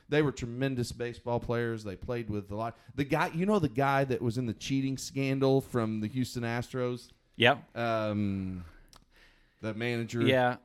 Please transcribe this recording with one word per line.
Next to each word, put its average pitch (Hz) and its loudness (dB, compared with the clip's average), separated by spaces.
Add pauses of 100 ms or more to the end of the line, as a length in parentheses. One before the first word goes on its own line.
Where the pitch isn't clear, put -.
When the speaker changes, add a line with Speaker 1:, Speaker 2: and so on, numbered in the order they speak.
Speaker 1:
They 147 4
were 143 2
tremendous 123 -4
baseball 120 -4
players. 117 -2
They 98 -10
played 120 -6
with 101 -6
a - -6
lot. 113 -6 (160)
The 143 -2
guy, 156 0
you 170 0
know, 214 4
the 151 4
guy 139 4
that 127 0
was 117 0
in 127 -2
the 110 -2
cheating 135 -2
scandal 135 2
from 110 -2
the 107 -2
Houston 123 -4
Astros. 123 -4 (260)
Speaker 2:
Yep. 135 4
Speaker 1:
Um, 104 -2 (960)
the 110 -6
manager. 117 -2
Speaker 2:
Yeah, 127 4